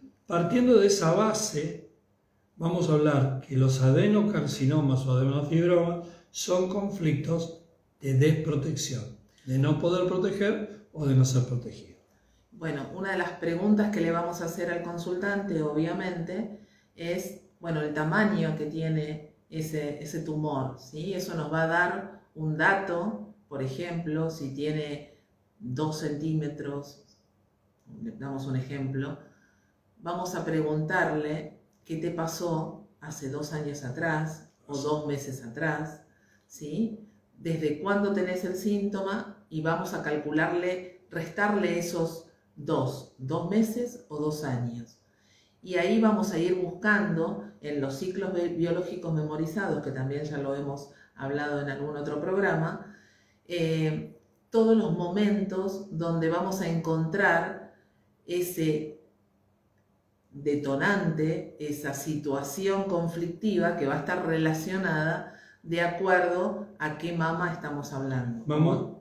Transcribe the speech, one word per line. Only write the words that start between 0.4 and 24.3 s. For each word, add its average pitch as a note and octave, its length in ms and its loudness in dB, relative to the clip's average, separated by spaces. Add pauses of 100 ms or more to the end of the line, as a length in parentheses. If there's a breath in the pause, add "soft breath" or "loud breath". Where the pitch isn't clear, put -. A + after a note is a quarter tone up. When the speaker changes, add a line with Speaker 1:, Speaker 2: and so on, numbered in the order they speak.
Speaker 1:
de G3+ 80 8
esa F3 260 4
base, F3 800 0 (680)
vamos E3 320 0
a D#3 40 4
hablar D3 480 4
que - 160 -4
los C3 240 4
adenocarcinomas C#3+ 1300 4
o C3 60 2
adenofibromas E3 960 4 (240 loud breath)
son F#3 380 0
conflictos E3+ 960 0 (360)
de C3+ 140 0
desprotección, C#3+ 1040 2 (260 soft breath)
de C3 140 0
no D3 220 4
poder F3+ 260 4
proteger G3+ 840 0
o D#3 120 -4
de C3 120 6
no C3 80 8
ser B2+ 220 4
protegido. - 520 -8 (540)
Speaker 2:
Bueno, C#3+ 420 -6
una F#3+ 180 -4
de F3+ 60 -2
las F3 140 -2
preguntas G3+ 580 2
que E3+ 100 0
le E3 120 2
vamos E3+ 280 -2
a E3+ 60 -4
hacer F3 240 -4
al F3 120 -4
consultante, F3+ 800 -2
obviamente, E3+ 1000 -2 (340 loud breath)
es, F3 480 -6 (160)
bueno, D#3+ 220 -2
el D3 140 -2
tamaño D#3+ 640 2
que D3+ 100 -4
tiene D#3 680 -4 (140)
ese, D3+ 540 -4
ese D#3 180 -8
tumor, D3+ 580 -2
¿sí? F3 360 -8
Eso F3 200 -4
nos D3+ 180 -4
va D#3+ 120 2
a - 20 2
dar F3+ 560 0 (120)
un D#3 240 -4
dato, F#3+ 760 0 (140)
por C3+ 140 -6
ejemplo, D#3+ 680 -2